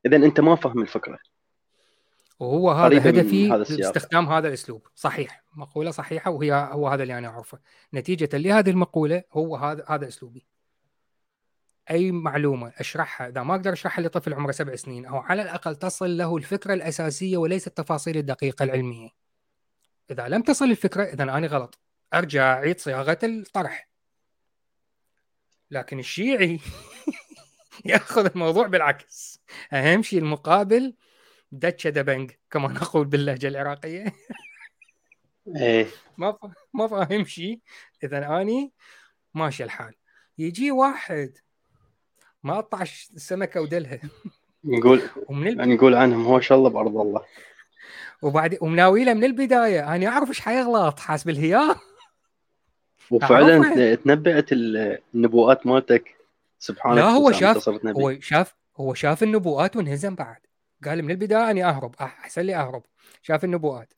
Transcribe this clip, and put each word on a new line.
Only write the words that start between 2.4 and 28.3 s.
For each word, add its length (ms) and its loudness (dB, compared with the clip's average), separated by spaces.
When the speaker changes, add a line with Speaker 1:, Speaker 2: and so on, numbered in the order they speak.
Speaker 2:
هذا 140 4
Speaker 1:
قريبة 260 8
من 80 6
Speaker 2:
هدفي 320 2
Speaker 1:
هذا 100 2
السياق. 320 -4
Speaker 2:
باستخدام 320 0
هذا 220 -2
الأسلوب. 480 -10
صحيح، 480 -8
مقولة 360 -8
صحيحة، 400 -8
وهي، 220 -2
هو 340 -2
هذا 160 -2
اللي 140 -8
أنا 100 -12
أعرفه. 320 -18
نتيجة 440 -4
لهذه 320 2
المقولة، 540 0
هو 220 -4
هذا، 320 -8
هذا 200 -6
أسلوبي. 380 -20
أي 200 0
معلومة 680 -6
أشرحها، 500 -8
إذا 160 -10
ما 120 -2
أقدر 180 -4
أشرحها 300 -8
لطفل 300 -6
عمره 180 -6
سبع 240 -10
سنين، 300 -16
أو 120 -10
على 240 -4
الأقل 340 -10
تصل 420 -6
له 200 -4
الفكرة 360 -6
الأساسية 640 -6
وليس 300 -4
التفاصيل 500 -6
الدقيقة 460 -4
العلمية. 460 -6
إذا 160 -10
لم 140 -2
تصل 240 0
الفكرة، 380 0
إذن 260 -4
أنا 180 -4
غلط. 320 -6
أرجع 400 2
أعيد 260 -2
صياغة 440 -4
الطرح. 680 -8
لكن 280 -10
الشيعي 600 -2
<laughs> 640 -20
يأخذ 400 0
الموضوع 420 0